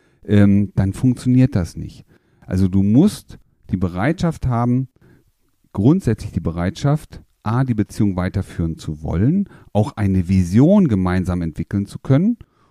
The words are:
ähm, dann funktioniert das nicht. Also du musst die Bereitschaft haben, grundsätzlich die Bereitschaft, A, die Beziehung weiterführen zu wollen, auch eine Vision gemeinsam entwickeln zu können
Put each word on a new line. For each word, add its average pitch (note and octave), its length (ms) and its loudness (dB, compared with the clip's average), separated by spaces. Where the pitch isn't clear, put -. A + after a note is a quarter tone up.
ähm, G2+ 520 2
dann G2 160 0
funktioniert B2+ 640 2
das E2+ 200 -4
nicht. - 280 -14
Also F#2+ 220 0
du F#2+ 140 0
musst B2+ 560 0
die F#2 80 -2
Bereitschaft B2 680 -4
haben, B2 420 -2
grundsätzlich B2+ 600 0
die F2+ 80 -4
Bereitschaft, F2 800 -4
A, A#2+ 220 -2
die B2 100 -2
Beziehung G#2 400 -2
weiterführen F2+ 640 -4
zu D#2 260 -12
wollen, A#2+ 460 0
auch G#2 240 -2
eine F#2+ 320 0
Vision A2+ 580 4
gemeinsam F2+ 560 -2
entwickeln F2 440 -6
zu - 120 -14
können F3+ 380 0